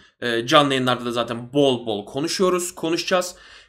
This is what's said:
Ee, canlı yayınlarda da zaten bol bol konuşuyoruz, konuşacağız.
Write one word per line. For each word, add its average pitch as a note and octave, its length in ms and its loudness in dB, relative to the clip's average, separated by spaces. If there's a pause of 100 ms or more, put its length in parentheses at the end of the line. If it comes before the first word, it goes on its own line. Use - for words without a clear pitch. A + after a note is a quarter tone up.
(200)
Ee, A#2 260 -2
canlı C#3+ 280 6
yayınlarda B2 300 0
da A#2+ 80 -4
zaten A#2+ 400 -6
bol C3+ 340 2
bol G2+ 200 -4
konuşuyoruz, F3+ 680 -2
konuşacağız. E3+ 640 -2 (320)